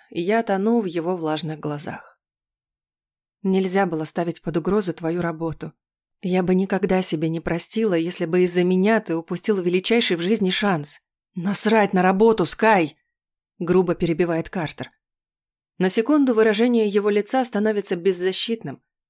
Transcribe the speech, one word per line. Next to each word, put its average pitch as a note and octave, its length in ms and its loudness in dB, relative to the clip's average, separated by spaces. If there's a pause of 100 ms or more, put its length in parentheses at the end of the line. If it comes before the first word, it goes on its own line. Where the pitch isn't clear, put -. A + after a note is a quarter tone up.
(100)
я G3+ 320 -2
тону A3 380 0
в G3+ 60 -2
его E3+ 300 -4
влажных D#3 440 -6
глазах. - 600 -10 (1200)
«Нельзя F#3+ 440 0
было D#3 180 -4
ставить E3+ 380 -6
под D#3+ 140 -4
угрозу F3+ 360 0
твою E3+ 300 -4
работу. D#3+ 500 -6 (480)
Я F#3 220 0
бы F#3 120 2
никогда F#3 460 0
себе E3 280 0
не E3 120 -4
простила, F3 540 -2
если E3+ 320 -2
бы F3+ 160 2
из-за F3 220 2
меня F#3 360 2
ты - 140 -4
упустил F#3 460 -2
величайший F#3 560 0
в E3 40 -4
жизни F#3 300 0
шанс». D3+ 500 -2 (340)
«Насрать G3+ 580 2
на F#3 100 2
работу, G3 420 4
Скай!» F#3+ 520 2 (640)
грубо F3 340 2
перебивает E3 560 -2
Картер. - 400 -8 (880)
На F#3 100 2
секунду B3+ 460 2
выражение A3 540 4
его G3+ 220 0
лица G#3 340 0
становится G#3 500 -2
беззащитным. F3+ 880 -2 (280)